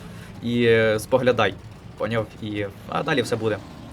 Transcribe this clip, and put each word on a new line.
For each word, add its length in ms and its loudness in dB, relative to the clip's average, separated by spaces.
і, 220 2
е, 340 6
споглядай. 560 2
Поняв? 280 -2
І, 240 -4
а 140 -2
далі 200 0
все 140 0
буде. 220 0